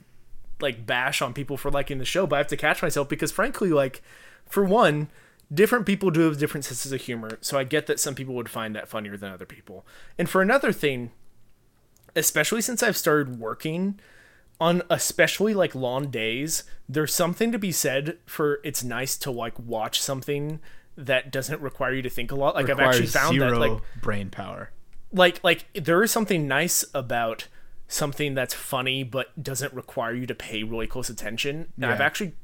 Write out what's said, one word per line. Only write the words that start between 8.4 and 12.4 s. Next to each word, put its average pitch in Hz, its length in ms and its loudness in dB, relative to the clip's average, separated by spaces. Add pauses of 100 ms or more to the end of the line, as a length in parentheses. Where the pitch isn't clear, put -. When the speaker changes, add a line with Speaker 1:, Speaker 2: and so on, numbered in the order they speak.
Speaker 1:
find 110 260 -6
that 104 140 -8
funnier 104 300 -8
than 98 120 -10
other 92 140 -12
people. - 400 -18 (320)
And 175 140 0
for 185 100 4
another 233 320 4
thing, 123 380 0 (1040)
especially 160 460 2